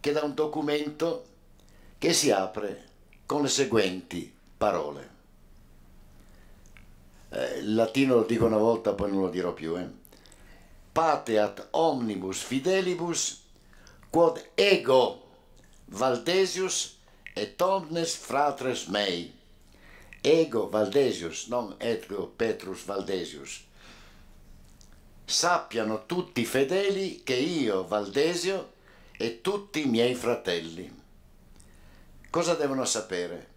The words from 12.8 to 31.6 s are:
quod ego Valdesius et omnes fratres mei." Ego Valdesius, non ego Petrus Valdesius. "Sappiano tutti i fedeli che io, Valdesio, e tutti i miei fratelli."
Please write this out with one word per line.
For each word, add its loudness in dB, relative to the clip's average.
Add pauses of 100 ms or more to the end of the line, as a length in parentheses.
quod 4
ego 4 (600)
Valdesius 0 (360)
et -6
omnes 0
fratres -2
mei." -2 (840)
Ego 4
Valdesius, 0
non -4
ego -4
Petrus -4
Valdesius. -6 (1600)
"Sappiano 0
tutti -4
i 0
fedeli 0
che -2
io, 0
Valdesio, -2 (420)
e -4
tutti -4
i 2
miei 4
fratelli." -4 (1400)